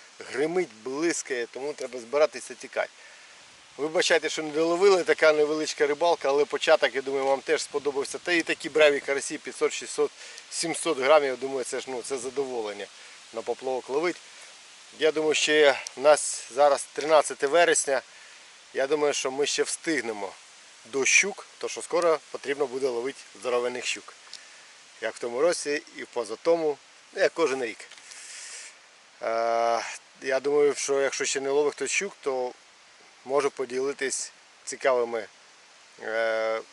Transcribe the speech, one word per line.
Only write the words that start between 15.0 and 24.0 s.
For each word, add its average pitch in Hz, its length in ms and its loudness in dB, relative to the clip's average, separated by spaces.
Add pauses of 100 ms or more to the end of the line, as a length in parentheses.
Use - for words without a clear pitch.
думаю, 156 220 2
ще 147 460 6 (180)
в 127 40 -8
нас - 420 4 (120)
зараз 139 380 4
тринадцяте 143 540 2
вересня, 147 540 4 (720)
я 135 140 0
думаю, 147 260 2
що - 180 -2
ми 143 140 0
ще 143 180 -2
встигнемо 113 680 -4 (540)
до 120 200 -2
щук, - 400 2 (120)
то 117 120 -8
що 113 120 -10
скоро 165 380 2 (120)
потрібно 139 360 -4
буде 131 200 -4
ловити 123 320 -4 (200)
здоровенних 123 460 -2
щук. - 280 -8 (880)